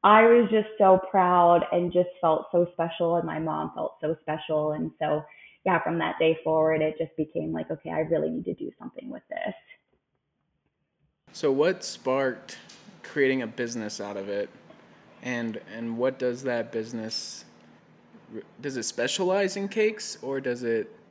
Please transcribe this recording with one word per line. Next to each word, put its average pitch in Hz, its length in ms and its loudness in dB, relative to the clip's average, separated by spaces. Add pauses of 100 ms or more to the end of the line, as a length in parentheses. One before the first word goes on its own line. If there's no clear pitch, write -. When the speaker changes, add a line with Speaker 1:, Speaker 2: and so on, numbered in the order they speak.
Speaker 1:
I 214 160 10
was 233 260 8
just 214 280 2
so 190 240 8 (100)
proud 175 640 6
and 175 180 0
just 180 180 2 (120)
felt 160 320 2
so 175 180 4
special, 170 460 -2
and 170 100 -2
my 156 120 -8
mom 156 360 -4
felt - 240 -6
so 160 220 -2
special. 151 500 -2
And 160 180 -4 (100)
so, 151 220 -2 (440)
yeah, 180 180 2
from 170 160 -2
that 160 180 -4
day 160 280 4
forward, 160 360 2
it 156 160 0
just 160 200 -6
became 156 340 -4
like, 160 180 -6
"Okay, 160 220 -8
I 156 80 -4
really 156 300 0
need - 160 -6
to - 80 -4
do - 260 -10
something - 300 -14
with - 180 -14
this." - 260 -6 (1800)
Speaker 2:
So 143 180 0
what 165 320 2
sparked - 760 -4 (460)
creating 131 380 2
a 117 60 -6
business 117 520 -8
out 101 160 -8
of 98 140 -8
it? 101 200 -4 (720)
And, 117 380 -6 (160)
and 117 220 -8
what 131 220 -2
does 127 240 -4
that 120 280 -4
business, 113 720 -8 (1160)
does 135 160 -6
it 117 60 -6
specialize 190 760 -2
in 196 100 -6
cakes, 214 540 -2
or 135 180 -6
does 123 240 -4
it 113 320 -2 (160)